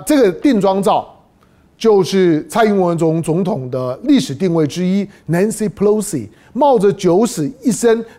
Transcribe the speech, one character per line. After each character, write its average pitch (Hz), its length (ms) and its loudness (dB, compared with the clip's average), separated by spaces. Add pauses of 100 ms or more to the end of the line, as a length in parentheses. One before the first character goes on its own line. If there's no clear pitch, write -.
这 302 120 2
个 214 140 4
定 233 280 0
妆 190 240 0
照 165 240 0 (720)
就 208 260 4
是 175 440 0
蔡 220 180 2
英 202 140 2
文 175 180 0
总， 160 260 0
总 165 180 -2
统 127 300 -4
的 127 320 -6
历 269 160 4
史 143 160 -6
定 180 180 -2
位 156 140 2
之 180 180 -4
一， 196 220 -2 (220)
Nancy 202 400 -2
Pelosi 202 580 -2 (240)
冒 277 260 2
着 196 140 2
九 180 340 2
死 151 240 -4 (140)
一 262 80 0
生 226 320 0 (160)